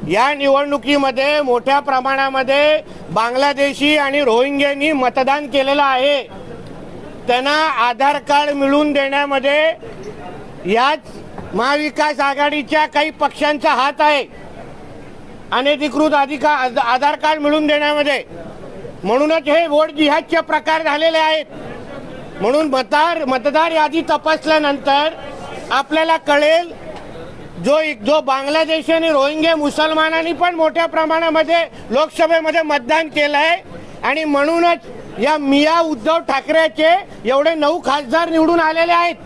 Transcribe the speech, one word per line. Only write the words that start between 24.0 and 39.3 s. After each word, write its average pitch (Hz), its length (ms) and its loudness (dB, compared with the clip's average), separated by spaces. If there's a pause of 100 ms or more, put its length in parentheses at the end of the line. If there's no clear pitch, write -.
तपासल्यानंतर 302 1080 0 (600)
आपल्याला 320 460 0
कळेल, 311 560 2 (920)
जो, 294 160 2 (240)
जो 294 160 2
बांगलादेशी 294 720 0
आणि 330 180 2
रोहिंग्या 311 460 2
मुसलमानांनी 311 800 0
पण 349 220 0
मोठ्या 320 300 2
प्रमाणामध्ये 320 840 0 (220)
लोकसभेमध्ये 320 720 2
मतदान 302 460 0
केलंय 294 500 0 (460)
आणि 285 200 0
म्हणूनच 320 540 2 (420)
या 285 180 2
मिया 294 420 4
उद्धव 311 400 0
ठाकरेचे 320 880 2 (180)
एवढे 285 300 2
नऊ 311 240 0
खासदार 294 500 0
निवडून 330 300 4
आलेले 330 340 2
आहेत. 339 220 2 (100)